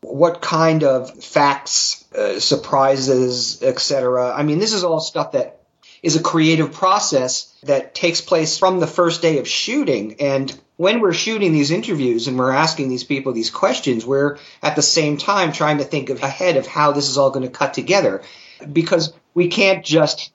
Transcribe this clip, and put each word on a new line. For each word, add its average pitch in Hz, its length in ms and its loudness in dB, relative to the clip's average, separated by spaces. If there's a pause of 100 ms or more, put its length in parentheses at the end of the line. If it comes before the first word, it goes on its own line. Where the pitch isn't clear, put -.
What 170 360 0
kind 160 420 2
of 131 400 0
facts, - 800 0 (100)
uh, 101 240 -2
surprises, 131 1300 0
et 131 160 0
cetera. 127 540 0
I 147 100 -2
mean, 151 160 0
this 220 140 0
is 190 100 -2
all 165 160 0
stuff - 320 -6
that - 300 -4 (400)
is 160 160 0
a 160 40 2
creative 160 520 2
process - 920 0
that 139 320 -2
takes 165 240 0
place 160 380 0
from 185 240 2
the 160 40 0
first 165 360 0
day 160 180 2
of 117 80 -6
shooting. 143 720 -2
And 135 340 -2 (220)
when 208 240 2
we're 190 140 2
shooting 202 400 0
these 143 180 2
interviews 143 560 -2
and 127 100 -4
we're 127 140 2
asking 143 380 0
these 127 160 -6
people 135 260 -4
these 113 180 -4
questions, 139 560 -2
we're 139 340 0 (220)
at 147 140 -2
the 151 60 0
same 147 340 2
time 175 380 0
trying 151 240 0
to 139 80 -2
think 131 240 -6
of 131 120 -6
ahead 151 360 0
of 131 100 -2
how 151 240 2
this 143 160 -2
is 131 100 -2
all 135 140 4
gonna 131 160 -4
cut 139 260 -4
together, 127 500 0 (460)
because 160 440 0 (200)
we 175 140 2
can't 190 380 2
just - 500 0